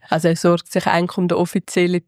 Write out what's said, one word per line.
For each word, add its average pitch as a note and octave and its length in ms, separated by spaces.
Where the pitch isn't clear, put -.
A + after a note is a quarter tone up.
Also E3 180
er E3 80
sorgt F3 360
sich - 140
eigentlich F3 320
um F3+ 100
den E3+ 100
offiziellen F3 720